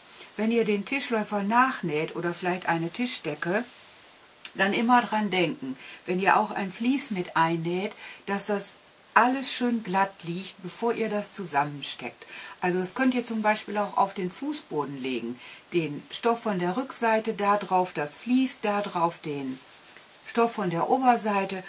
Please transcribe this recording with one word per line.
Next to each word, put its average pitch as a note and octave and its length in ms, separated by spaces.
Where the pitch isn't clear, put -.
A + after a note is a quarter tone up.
Wenn A3 140
ihr A#3 140
den G3+ 220
Tischläufer A3 560
nachnäht G3 760
oder E3+ 160
vielleicht F#3 340
eine E3 240
Tischdecke, G3 760
dann G3 180
immer A#3+ 300
dran G#3+ 280
denken, D#3 460
wenn F3+ 120
ihr F#3+ 200
auch G#3 120
ein G3+ 220
Vlies B3+ 380
mit F#3 260
einnäht, E3+ 560
dass G3 200
das G3+ 240
alles B3+ 380
schön A#3+ 300
glatt G3 420
liegt, F3 380
bevor A3+ 320
ihr A3 160
das G#3 220
zusammensteckt. D3 920
Also F3+ 180
das F3+ 140
könnt C4 200
ihr A#3+ 120
zum A3 160
Beispiel G#3 340
auch G3+ 220
auf G3 160
den F3+ 160
Fußboden C#3+ 720
legen. B2 360
Den D3+ 360
Stoff A#3 320
von G3 160
der F3 200
Rückseite, A3 560
da G3+ 240
drauf F#3 340
das D3 240
Vlies, B3+ 460
da G#3 180
drauf F3 380
den C#3 400
Stoff A#3 220
von F#3 160
der E3 180
Oberseite G#3 800